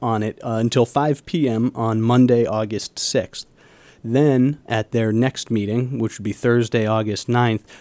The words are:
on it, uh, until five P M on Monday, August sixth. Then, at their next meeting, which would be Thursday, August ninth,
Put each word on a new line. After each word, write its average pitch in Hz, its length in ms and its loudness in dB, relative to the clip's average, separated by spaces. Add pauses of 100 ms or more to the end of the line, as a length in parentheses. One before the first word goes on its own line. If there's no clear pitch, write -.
on 110 220 -2
it, 107 220 -6
uh, 113 160 -4
until 117 260 2
five 143 400 -2
P 151 220 0
M 117 260 0
on 113 260 -2
Monday, 120 460 4
August 107 540 -6
sixth. - 460 -4 (580)
Then, 135 640 2
at 113 240 -4
their 113 180 0
next - 400 -2
meeting, 117 480 -2
which 113 200 -4
would 101 60 -10
be 104 80 -4
Thursday, 117 540 0
August 107 420 -2
ninth, 120 380 2 (140)